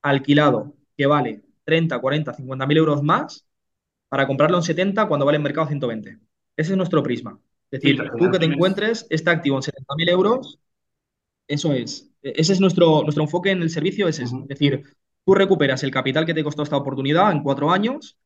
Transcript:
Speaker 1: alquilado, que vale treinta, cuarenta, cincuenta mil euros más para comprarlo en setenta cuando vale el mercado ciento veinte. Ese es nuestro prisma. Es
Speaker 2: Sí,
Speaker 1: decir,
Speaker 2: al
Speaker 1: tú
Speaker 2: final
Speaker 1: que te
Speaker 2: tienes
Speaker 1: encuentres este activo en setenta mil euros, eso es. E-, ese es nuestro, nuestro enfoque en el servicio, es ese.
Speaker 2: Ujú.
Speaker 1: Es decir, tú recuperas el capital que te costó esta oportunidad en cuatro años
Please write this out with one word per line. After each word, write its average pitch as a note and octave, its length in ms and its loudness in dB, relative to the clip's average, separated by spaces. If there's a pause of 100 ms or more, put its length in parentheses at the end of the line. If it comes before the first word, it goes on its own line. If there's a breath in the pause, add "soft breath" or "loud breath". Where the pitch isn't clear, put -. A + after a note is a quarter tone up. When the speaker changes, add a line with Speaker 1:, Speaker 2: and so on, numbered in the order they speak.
Speaker 1:
alquilado, C#3 720 2 (220)
que C#3 100 0
vale C3 380 0 (200)
treinta, D#3+ 360 0
cuarenta, C#3 340 -4
cincuenta C3 320 -8
mil D3+ 120 2
euros D3 240 2
más G3+ 440 -2 (600)
para C3+ 180 -2
comprarlo D3 300 2
en E3+ 80 0
setenta F#3+ 420 -2
cuando C#3+ 200 0
vale D3 100 2
el D3+ 80 -2
mercado D3 240 -2
ciento C#3 200 -4
veinte. A2 300 -10 (380)
Ese D#3 160 -4
es F#3+ 40 -2
nuestro E3+ 260 0
prisma. A2+ 360 -8 (320)
Es C3+ 100 -10
Speaker 2:
Sí, C#3 120 2
Speaker 1:
decir, C3 100 0
Speaker 2:
al - 80 -8
Speaker 1:
tú A#2 80 -10
Speaker 2:
final F3+ 140 2
Speaker 1:
que F#3 60 0
te - 20 -
Speaker 2:
tienes D#3+ 160 0
Speaker 1:
encuentres G3 520 -2
este D#3+ 220 -2
activo E3 260 0
en C3 60 -4
setenta - 320 -10
mil E3 140 -2
euros, G3+ 500 0 (880)
eso D3 240 -2
es. - 400 -6 (100)
E-, C3+ 140 -10
ese F3 160 2
es F#3 80 2
nuestro, E3+ 420 4
nuestro D3+ 200 -2
enfoque F3 280 -2
en F#3 120 0
el E3 80 -2
servicio, F3 380 -2
es D3+ 100 -4
ese. B2 160 -6
Speaker 2:
Ujú. C3 80 -10
Speaker 1:
Es - 60 -16
decir, C#3+ 340 2 (420 soft breath)
tú G3 100 6
recuperas E3 480 4
el C3+ 80 -2
capital C3+ 360 0
que E3 80 -2
te D#3 100 -2
costó D3 180 -4
esta D3 140 -2
oportunidad C#3 560 2
en D3 100 0
cuatro C#3+ 280 0
años A3+ 560 -2